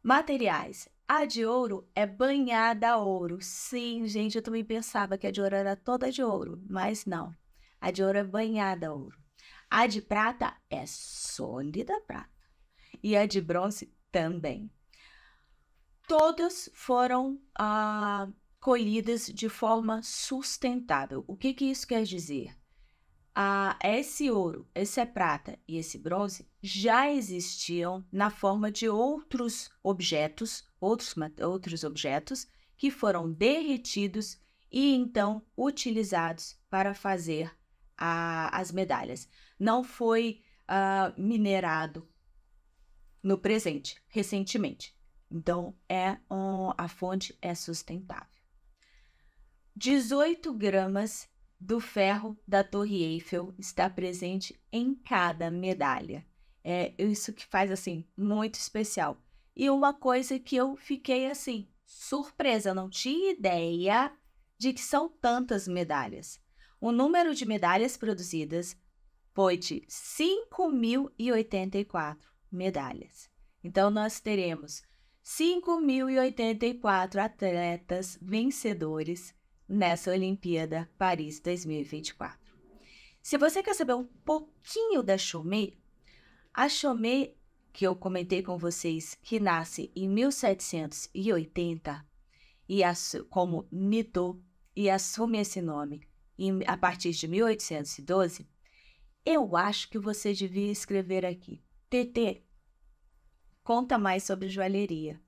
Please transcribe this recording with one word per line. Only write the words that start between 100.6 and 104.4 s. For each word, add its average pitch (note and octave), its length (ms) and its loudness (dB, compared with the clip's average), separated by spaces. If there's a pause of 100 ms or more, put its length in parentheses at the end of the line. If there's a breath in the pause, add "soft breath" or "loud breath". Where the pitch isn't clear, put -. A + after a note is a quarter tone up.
escrever F#3+ 540 -2
aqui: - 380 -8 (260)
"T B3 160 2
T, A#3 400 -2 (1200)
conta B3 340 2
mais G3 260 2
sobre F#3+ 260 -4